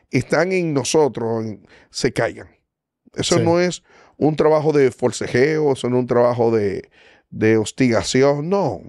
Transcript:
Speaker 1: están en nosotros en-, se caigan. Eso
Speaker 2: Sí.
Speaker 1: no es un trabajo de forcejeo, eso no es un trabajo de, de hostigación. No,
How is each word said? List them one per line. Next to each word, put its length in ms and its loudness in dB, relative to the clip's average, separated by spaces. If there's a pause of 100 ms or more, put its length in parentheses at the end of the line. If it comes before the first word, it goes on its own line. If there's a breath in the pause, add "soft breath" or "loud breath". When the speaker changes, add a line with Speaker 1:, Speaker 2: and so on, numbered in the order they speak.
(100)
Speaker 1:
están 420 0
en 200 -2
nosotros 720 0
en-, 220 -12 (240 soft breath)
se 240 -4
caigan. 340 -4 (640)
Eso 240 -2
Speaker 2:
Sí. 60 0
Speaker 1:
no 160 2
es 220 -4 (360 soft breath)
un 180 0
trabajo 360 2
de 180 4
forcejeo, 840 0
eso 160 -4
no 80 0
es 60 2
un 40 -6
trabajo 440 2
de, 400 -2 (400 soft breath)
de 260 2
hostigación. 920 0
No, 400 -2